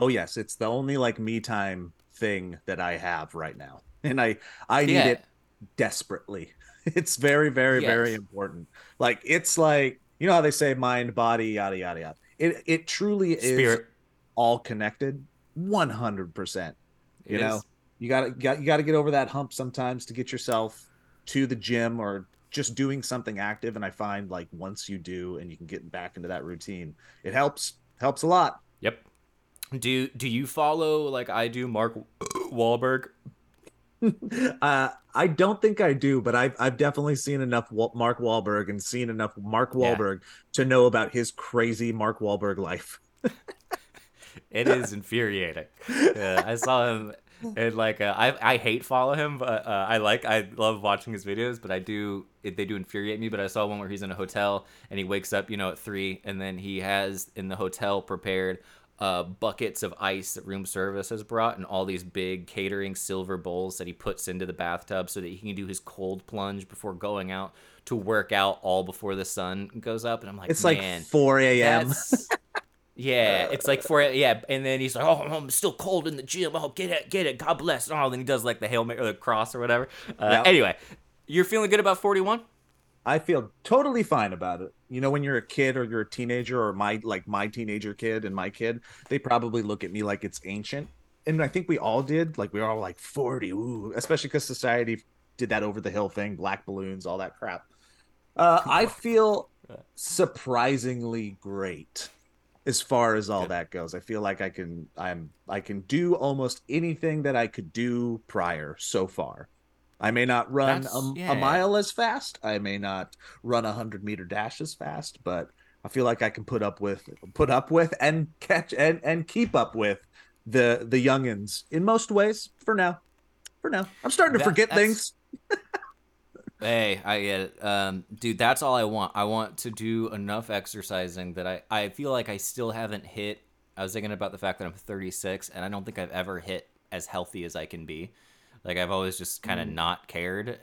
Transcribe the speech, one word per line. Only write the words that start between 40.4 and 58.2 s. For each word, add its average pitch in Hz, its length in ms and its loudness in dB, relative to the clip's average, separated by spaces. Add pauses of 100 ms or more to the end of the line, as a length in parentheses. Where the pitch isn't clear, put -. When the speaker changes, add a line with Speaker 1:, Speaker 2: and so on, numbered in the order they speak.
Speaker 1:
to 135 120 2
know 127 220 8
about 110 260 4
his 120 200 -2
crazy 117 580 0
Mark 110 300 -2
Wahlberg 101 380 0
life. 90 420 -8 (240)
<laughs> 247 60 0 (1200)
Speaker 2:
It 117 180 0
is 117 240 4
infuriating. 98 760 -2 (220)
Uh, 208 580 2
I 117 80 -2
saw 123 400 4
him 107 180 -6 (440)
in, 113 200 0
like, 110 240 2
uh, 101 160 2
I, 123 380 4
I - 20 4
hate 120 280 0
follow 131 300 2
him, 147 240 -2
but, 120 280 -2
uh, 98 220 0
I 113 100 4
like, 107 260 2
I 110 320 2
love 110 240 2
watching 101 320 0
his 98 120 -8
videos, 113 360 -4
but 95 100 -8
I 95 100 -2
do, 101 460 -6 (160)
it, 95 140 -8
they 104 80 -2
do 104 120 -2
infuriate 104 440 -4
me. 113 80 -4
But 104 120 -4
I 98 80 -2
saw 104 180 0
one 104 120 -4
where 98 100 -8
he's 98 140 -8
in 95 80 -6
a 92 40 -8
hotel 101 520 -2 (240)
and 98 80 -6
he 95 60 -2
wakes 95 280 -4
up, 101 180 -2
you 104 60 -6
know, 95 140 -2
at 78 80 -8
three, 98 460 -6
and 98 160 -8
then 95 160 -6
he 95 240 -6
has 98 560 -2
in 95 120 -8
the 95 80 -8
hotel 101 440 -2
prepared, 92 580 -4 (420)